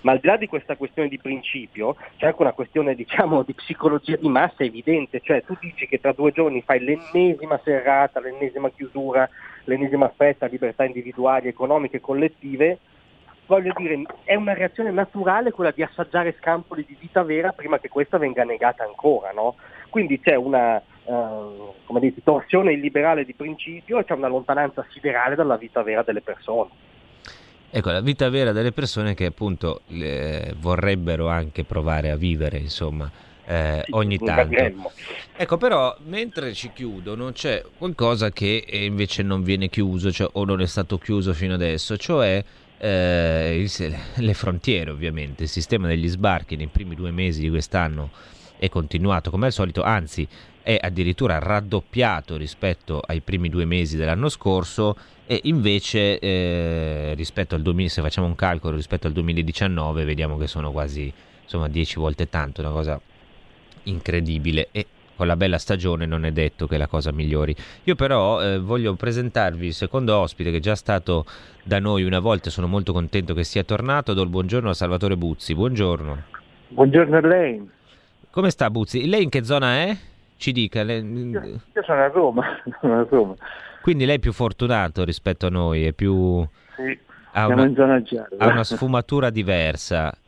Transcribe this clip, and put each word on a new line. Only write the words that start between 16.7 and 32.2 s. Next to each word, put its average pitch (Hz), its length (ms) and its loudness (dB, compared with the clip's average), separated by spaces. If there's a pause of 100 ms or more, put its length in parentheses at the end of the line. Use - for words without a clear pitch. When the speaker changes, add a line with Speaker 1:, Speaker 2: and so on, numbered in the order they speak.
Speaker 1:
di 143 120 -20
vita 180 240 0
vera 160 300 0
prima 147 260 -2
che - 100 -10
questa - 280 0
venga 131 260 2
negata 120 400 0
ancora, 104 480 0
no? 107 240 -2 (340)
Quindi 190 300 0
c'è 165 140 4
una, 123 440 2
eh, 101 40 -4 (1000)
come 120 160 0
dici, 131 240 2
torsione 180 480 4
illiberale 147 540 0
di 127 80 -14
principio 165 640 -8
e 196 60 0
c'è - 80 -4
una 135 160 -2
lontananza 135 600 -2
siderale 127 440 0
dalla 147 220 2
vita 113 260 -4
vera 110 200 0
delle 110 180 -4
persone. 110 480 -4 (1000)
Speaker 2:
Ecco, 98 220 0
la 90 100 0
vita 139 280 2
vera 127 240 2
delle 113 180 0
persone 107 420 -2
che 92 120 -2
appunto, 87 640 -4
le, 76 720 -6
vorrebbero 85 680 0
anche 82 380 -2
provare 78 460 0
a 76 40 -2
vivere, 78 420 0